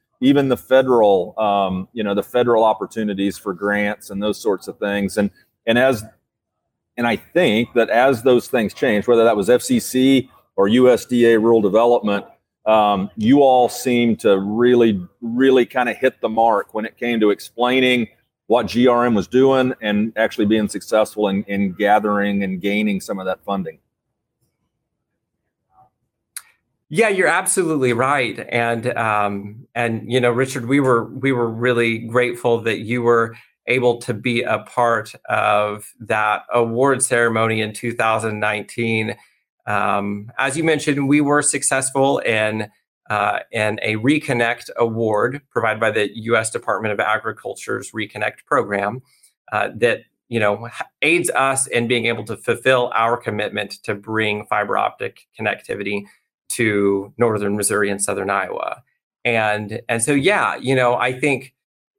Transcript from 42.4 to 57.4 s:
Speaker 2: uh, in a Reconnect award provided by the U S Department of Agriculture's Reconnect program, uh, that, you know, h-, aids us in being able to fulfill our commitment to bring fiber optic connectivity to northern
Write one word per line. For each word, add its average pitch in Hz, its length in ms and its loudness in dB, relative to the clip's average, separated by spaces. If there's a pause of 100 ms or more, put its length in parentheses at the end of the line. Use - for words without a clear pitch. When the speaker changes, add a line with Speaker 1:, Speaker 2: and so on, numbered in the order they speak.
Speaker 2:
uh, 104 300 0 (100)
in 107 320 -2
a 110 140 -2
Reconnect 120 800 -2
award 113 640 -2 (100)
provided 107 300 -2
by 113 100 2
the 104 240 -2
U 113 220 -2
S 110 140 -2
Department 110 420 -4
of 104 80 -4
Agriculture's 107 920 -6
Reconnect 107 540 -8
program, 104 560 -2 (500)
uh, 107 240 -2
that, 113 240 0 (280)
you 117 120 -4
know, 107 260 -2
h-, - 200 -12 (160)
aids 160 280 0
us 131 360 0
in 117 200 -2
being 117 200 0
able 117 180 -4
to 113 120 -10
fulfill 123 580 0
our 113 220 0
commitment 104 680 -6
to 110 100 -4
bring 107 520 -4
fiber 104 320 -2
optic - 480 -6 (120)
connectivity 101 640 -6 (440)
to 101 720 -2
northern 104 380 0